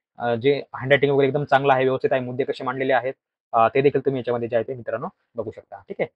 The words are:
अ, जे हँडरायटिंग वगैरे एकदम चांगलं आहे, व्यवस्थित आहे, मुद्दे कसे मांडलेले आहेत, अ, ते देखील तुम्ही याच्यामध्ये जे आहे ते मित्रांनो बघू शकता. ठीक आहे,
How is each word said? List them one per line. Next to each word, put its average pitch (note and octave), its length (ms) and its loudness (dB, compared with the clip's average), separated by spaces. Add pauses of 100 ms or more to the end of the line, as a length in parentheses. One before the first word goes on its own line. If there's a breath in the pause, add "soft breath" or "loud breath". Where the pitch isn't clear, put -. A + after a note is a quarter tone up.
(180)
अ, A#2+ 180 -2
जे C#3 280 0 (120)
हँडरायटिंग C3+ 360 2
वगैरे C#3 160 4
एकदम C#3+ 160 -2
चांगलं C#3 300 2
आहे, C3 100 2
व्यवस्थित C3 300 0
आहे, C3 80 0
मुद्दे B2+ 220 -4
कसे C#3 200 -6
मांडलेले C3 300 -2
आहेत, B2 200 0 (400)
अ, A2+ 140 4
ते C3+ 140 2
देखील C#3 240 2
तुम्ही C3+ 140 -2
याच्यामध्ये A#2+ 280 -4
जे A#2 80 -4
आहे A2+ 120 0
ते C3+ 60 -8
मित्रांनो A#2+ 340 -8 (280)
बघू A2 200 -6
शकता. G2 220 -18
ठीक G#2 220 -18
आहे, F3+ 160 -4